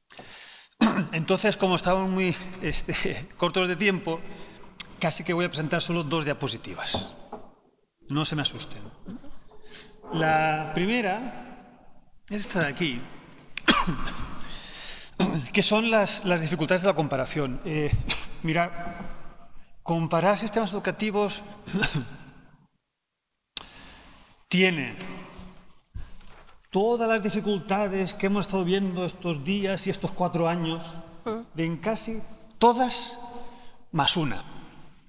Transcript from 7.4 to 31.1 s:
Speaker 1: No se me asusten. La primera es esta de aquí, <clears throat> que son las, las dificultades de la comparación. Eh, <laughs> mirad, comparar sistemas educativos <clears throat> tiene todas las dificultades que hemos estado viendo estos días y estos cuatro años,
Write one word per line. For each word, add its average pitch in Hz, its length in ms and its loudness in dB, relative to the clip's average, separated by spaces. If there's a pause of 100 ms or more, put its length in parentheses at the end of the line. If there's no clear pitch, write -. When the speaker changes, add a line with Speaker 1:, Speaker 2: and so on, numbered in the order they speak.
Speaker 1:
No 147 160 0
se 156 120 -2
me 147 60 0
asusten. - 400 -6 (1300)
La 156 600 2
primera - 1500 -4
es 202 140 -4
esta 190 180 -2
de 156 80 4
aquí, 135 320 -2 (680)
<clears throat> - 1900 0
que 202 120 6
son 220 260 4
las, 214 340 4
las 175 160 4
dificultades 160 420 2
de 190 60 4
la 185 60 6
comparación. 135 720 0
Eh, 151 260 0 (280)
<laughs> - 260 -6
mirad, 170 260 2 (1120)
comparar 165 560 2
sistemas 220 340 0
educativos 202 680 0 (240)
<clears throat> 196 160 0 (2750)
tiene 170 460 4 (1800)
todas 226 380 4
las 220 160 2
dificultades 196 880 0
que - 120 0
hemos 196 200 4
estado 190 180 2
viendo 185 400 2
estos 160 400 -2
días 190 420 0
y 196 40 2
estos - 220 -2
cuatro 170 360 2
años, 165 360 0 (420)